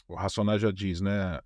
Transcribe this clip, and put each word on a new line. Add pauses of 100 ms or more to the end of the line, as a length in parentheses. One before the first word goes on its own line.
o
Racionais
já
diz,
né?